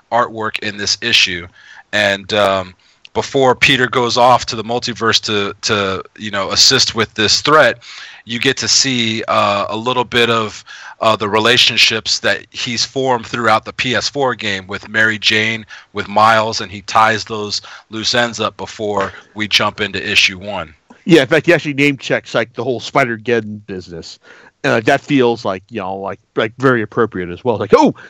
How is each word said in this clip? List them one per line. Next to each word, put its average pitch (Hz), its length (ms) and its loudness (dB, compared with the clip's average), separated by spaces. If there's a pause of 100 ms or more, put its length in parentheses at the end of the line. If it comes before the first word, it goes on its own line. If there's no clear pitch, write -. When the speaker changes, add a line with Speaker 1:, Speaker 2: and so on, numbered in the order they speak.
(120)
Speaker 1:
artwork 110 480 -2
in 101 160 -8
this 101 260 -2
issue. 90 460 -2 (440)
And, 101 400 0
um, 98 420 0 (400)
before 131 420 0
Peter 135 320 2
goes 120 280 0
off 123 300 4
to 120 100 -8
the 110 60 -4
multiverse 117 600 -2
to, 101 400 -2
to, 98 420 -2 (120)
you 107 140 -12
know, 98 220 -4
assist 123 420 2
with 110 200 -2
this - 260 2
threat, 147 420 4 (420)
you 117 140 -8
get 131 200 0
to 117 100 -4
see, 113 580 0
uh, 104 420 0
a 104 80 -6
little 123 280 -2
bit 120 260 2
of, 110 340 -4 (360)
uh, 110 160 2
the 107 120 -4
relationships 110 920 2
that 104 300 -2
he's - 340 -6
formed 127 420 -2
throughout 113 380 0
the - 80 -12
P 123 240 -2
S 98 120 -2
four 131 280 -2
game 98 320 -6
with 98 200 -10
Mary 110 300 0
Jane, 110 480 0 (260)
with 101 140 -6
Miles, 110 540 4
and 101 100 -10
he 101 120 -14
ties 110 420 2
those 104 360 -6 (300)
loose 107 240 -4
ends 120 240 0
up 104 180 -4
before 98 560 -4 (220)
we 104 140 -6
jump 104 320 0
into 98 200 0
issue 95 380 0
one. 92 340 -10 (320)
Speaker 2:
Yeah, 160 180 6
in 131 40 0
fact, 151 200 2
he 170 60 6
actually 151 220 0
name 143 240 2
checks, - 340 -4
like, 117 200 -2
the 123 100 -8
whole 120 160 -4
Spider-Geddon 110 880 -2
business. 87 540 -14 (420)
And, 135 120 0
like, 113 100 0
that 139 160 4
feels 120 440 2
like, 95 240 -6
you 110 120 -8
know, 95 160 -6
like, 98 240 -10 (160)
like, 113 220 -2
very 127 220 2
appropriate 104 480 -2
as 87 140 -12
well. 110 180 -2
It's 101 120 -6
like, - 20 10
"Oh, - 180 6 (180)